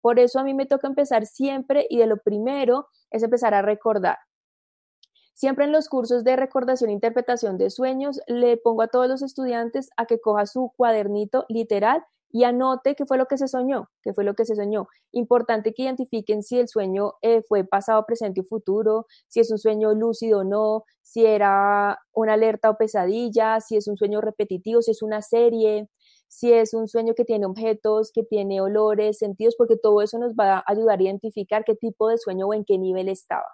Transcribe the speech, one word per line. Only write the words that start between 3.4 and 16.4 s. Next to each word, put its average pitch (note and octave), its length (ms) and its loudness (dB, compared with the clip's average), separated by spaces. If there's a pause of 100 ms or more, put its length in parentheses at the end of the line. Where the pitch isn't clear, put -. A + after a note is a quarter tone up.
a G3+ 80 2
recordar. G#3 560 -2 (1160)
Siempre C4+ 300 0
en D4 60 0
los D#4 160 2
cursos A#3+ 360 -2
de B3+ 120 4
recordación B3+ 540 -2
e G#3 40 -2
interpretación A#3 680 -2
de F#3+ 100 2
sueños, C4 560 -4
le A#3+ 320 2
pongo A#3 240 0
a A3 60 2
todos B3 200 2
los C4 140 -2
estudiantes B3+ 760 -6
a A#3 100 -4
que A3+ 120 0
coja G#3 280 0
su B3+ 280 -6
cuadernito G#3+ 720 0
literal A3+ 560 0 (300)
y A#3+ 120 4
anote C4 500 0
qué C#4+ 100 -6
fue C4 140 0
lo C4 80 0
que C4+ 100 -2
se C4+ 100 -2
soñó, C4 440 -4 (100)
qué G#3 100 -6
fue G3+ 120 -2
lo G3+ 100 -2
que A3+ 100 -2
se A3 120 -2
soñó. G#3 320 -4 (240)
Importante A#3 600 0
que B3+ 120 -8
identifiquen A#3+ 580 -4